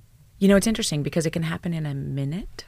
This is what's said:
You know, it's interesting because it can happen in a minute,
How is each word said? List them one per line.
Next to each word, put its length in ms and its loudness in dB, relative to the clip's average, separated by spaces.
You 100 4
know, 80 8
it's 100 4
interesting 380 0
because 200 0
it 60 0
can 140 -2
happen 280 -4
in 140 -4
a 80 -4
minute, 720 -6